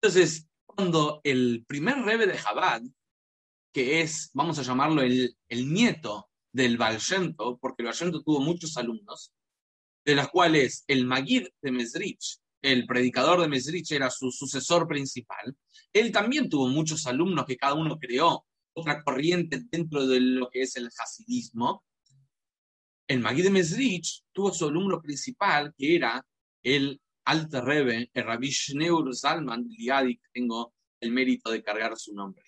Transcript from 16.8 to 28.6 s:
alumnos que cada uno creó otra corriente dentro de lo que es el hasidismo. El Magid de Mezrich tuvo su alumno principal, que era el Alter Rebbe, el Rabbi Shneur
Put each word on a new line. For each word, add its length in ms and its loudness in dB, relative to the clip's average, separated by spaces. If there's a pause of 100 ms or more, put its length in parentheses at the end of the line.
alumnos 380 0
que 120 -6
cada 160 0
uno 240 -2
creó 480 0 (280)
otra 300 -4
corriente 680 -2
dentro 340 -2
de 140 4
lo 300 2
que 140 -4
es 120 -6
el 120 -8
hasidismo. 960 -6 (1200)
El 140 0
Magid 220 0
de 80 6
Mezrich 800 0
tuvo 200 0
su 160 -2
alumno 340 0
principal, 760 -2
que 180 2
era 300 -2 (380)
el 360 0 (260)
Alter 380 0
Rebbe, 500 0
el 100 -4
Rabbi 260 -4
Shneur 680 0